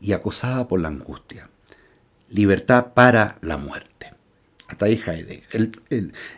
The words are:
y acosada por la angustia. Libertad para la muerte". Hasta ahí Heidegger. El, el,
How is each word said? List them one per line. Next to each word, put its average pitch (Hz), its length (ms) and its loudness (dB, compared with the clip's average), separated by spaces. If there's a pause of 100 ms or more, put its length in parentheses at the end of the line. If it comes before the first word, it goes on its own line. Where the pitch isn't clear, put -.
y 101 100 -2
acosada 123 560 -4
por 92 140 0
la 80 80 -4
angustia. - 600 -14 (800)
Libertad 104 640 2
para 120 480 4
la 82 140 -6
muerte". - 560 -14 (560)
Hasta - 200 -2
ahí 110 180 2
Heidegger. 80 460 -10
El, 113 280 -2 (100)
el, 107 240 -4 (240)